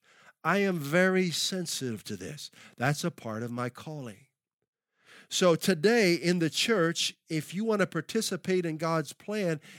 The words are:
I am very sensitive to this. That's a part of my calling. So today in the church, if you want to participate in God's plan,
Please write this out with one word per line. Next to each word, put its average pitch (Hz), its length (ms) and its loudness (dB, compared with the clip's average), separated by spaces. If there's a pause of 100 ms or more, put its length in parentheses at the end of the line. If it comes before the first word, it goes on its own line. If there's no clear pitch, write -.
(420)
I 170 160 2
am 196 180 0
very 180 540 2
sensitive 139 720 -4
to 104 140 -8
this. 87 340 -12 (260)
That's 143 280 0
a 175 80 -2
part 113 320 -8
of 120 80 -8
my 123 160 -4
calling. 127 580 -12 (1040)
So 180 260 4
today 190 600 4
in 175 260 2
the 160 100 2
church, 170 640 0 (140)
if 160 260 -4
you 208 100 -4
want 214 160 0
to 180 60 4
participate 185 800 -2
in 156 100 -4
God's 160 360 -2
plan, 190 480 -4 (180)